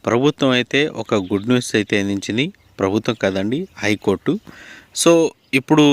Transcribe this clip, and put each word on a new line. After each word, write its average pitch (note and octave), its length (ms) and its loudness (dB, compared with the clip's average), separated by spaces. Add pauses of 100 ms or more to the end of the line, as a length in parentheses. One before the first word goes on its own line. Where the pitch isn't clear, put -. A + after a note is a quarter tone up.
ప్రభుత్వం C3 460 0
అయితే B2 300 0 (140)
ఒక A2+ 280 -4
గుడ్ G2+ 260 -4
న్యూస్ B2 260 0
అయితే G#2+ 240 0
అందించింది. G2+ 480 -2 (320)
ప్రభుత్వం G#2 420 -2
కాదండి, G2 400 -2 (160)
హైకోర్టు. G#2 560 -2 (640)
So, - 180 2 (420)
ఇప్పుడు D3+ 380 2